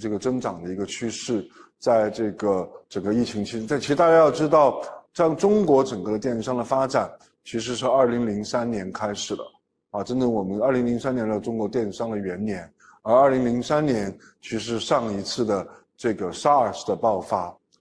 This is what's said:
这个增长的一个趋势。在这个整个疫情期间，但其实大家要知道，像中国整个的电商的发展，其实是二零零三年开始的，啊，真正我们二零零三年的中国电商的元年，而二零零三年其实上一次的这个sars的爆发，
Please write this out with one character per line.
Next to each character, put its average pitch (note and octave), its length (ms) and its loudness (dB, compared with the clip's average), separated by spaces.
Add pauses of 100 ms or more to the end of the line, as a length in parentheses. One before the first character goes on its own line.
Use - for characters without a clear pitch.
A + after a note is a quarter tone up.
这 A2 80 -6
个 G#2 100 -2
增 B2+ 220 -2
长 F#2+ 240 -6
的 F2+ 80 -6
一 - 20 -6
个 G2 100 -4
趋 A2+ 240 -6
势。 G#2+ 400 -4 (300)
在 A2+ 300 4
这 G#2 240 -2
个 F#2+ 340 0 (220)
整 F#2+ 140 -8
个 G2+ 100 0
疫 A#2+ 100 2
情 G#2+ 220 -4
期 A#2 140 -8
间， A2+ 100 -8
但 C#3+ 100 0
其 - 80 -8
实 C#3+ 80 2
大 E3+ 140 4
家 E3 80 8
要 D#3+ 140 8
知 D3+ 180 0
道， C#3+ 320 4 (320)
像 D#3+ 240 2
中 G#3 280 4
国 C3+ 200 6
整 A2+ 180 -6
个 G#2 80 -4
的 G#2+ 80 0
电 A2+ 240 -2
商 B2+ 140 -4
的 A#2+ 80 -2
发 C3+ 220 0
展， B2+ 220 0 (360)
其 A#2 160 -6
实 A#2+ 160 -6
是 A2 100 -6
二 B2+ 200 6
零 A#2+ 200 0
零 G#2 160 -2
三 A#2+ 260 -2
年 F#2+ 220 -4
开 G#2 220 -6
始 G2+ 240 -6
的， - 60 -8 (480)
啊， G#2 120 -4
真 B2 160 -4
正 B2 140 2
我 G#2 100 0
们 F#2+ 200 -4
二 C3+ 100 4
零 B2 140 2
零 A#2+ 120 0
三 B2+ 160 -4
年 A2+ 140 -2
的 G#2+ 100 0
中 A2+ 200 -6
国 G#2 100 -2
电 G#2+ 240 -2
商 A#2 180 -6
的 G#2+ 60 -4
元 F#2+ 260 -6
年， F#2+ 260 -6 (340)
而 A2 120 2
二 C#3 140 8
零 C3 160 2
零 A#2+ 180 0
三 D3+ 220 0
年 G#2+ 280 0 (280)
其 - 180 -8
实 A2 220 -6
上 A#2 320 0
一 G2+ 80 -4
次 A#2 240 -4
的 G2+ 240 -2 (300)
这 A2+ 160 0
个 F#2 180 -6
sars B2+ 560 2
的 G2 80 0
爆 G#2 240 0
发， F2+ 340 -4 (260)